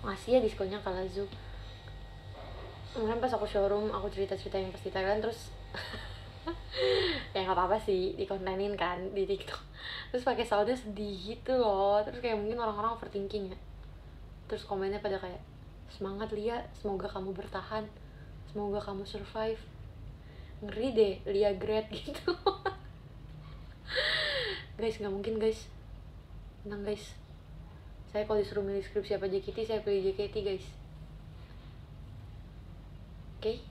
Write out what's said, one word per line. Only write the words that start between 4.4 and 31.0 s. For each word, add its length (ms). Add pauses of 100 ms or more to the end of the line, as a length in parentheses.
yang 80
pas 160
di 80
Thailand, 320
terus 240 (920)
<laughs> 920
ya 80
nggak 160
apa-apa 240
sih, 400
dikontenin 560
kan 240 (160)
di 80
TikTok. 400 (480)
Terus 160
pakai 160
sausnya 320
sedih 400
gitu 400
loh. 480
Terus 160
kayak 160
mungkin 240
orang-orang 320
overthinking 560
ya. 100 (840)
Terus 240
komennya 320
pada 160
kayak, 240 (480)
"Semangat 480
Lia, 400
semoga 320
kamu 240
bertahan, 560 (640)
semoga 240
kamu 320
survive." 520 (1000)
Ngeri 320
deh, 220 (180)
Lia 240
great 380
<laughs> 20
gitu. 400 (2500)
Guys, 240
nggak 160
mungkin, 240
guys. 240 (960)
Tenang, 240
guys. 320 (960)
Saya 160
kalau 80
disuruh 240
milih 240
skripsi 320
apa 160
J 80
K 80
T, 160
saya 160
pilih 240
J 80
K 160
T, 160
guys. 220 (2750)